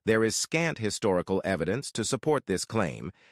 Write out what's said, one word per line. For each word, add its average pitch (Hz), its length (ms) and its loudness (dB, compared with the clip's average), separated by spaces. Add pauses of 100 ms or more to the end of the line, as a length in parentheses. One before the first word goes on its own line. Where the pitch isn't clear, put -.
there 110 200 4
is 110 100 0
scant 165 440 -2
historical 95 680 0
evidence 95 480 0
to 113 120 -4
support 139 420 0
this 90 180 -2
claim, 78 480 -4 (200)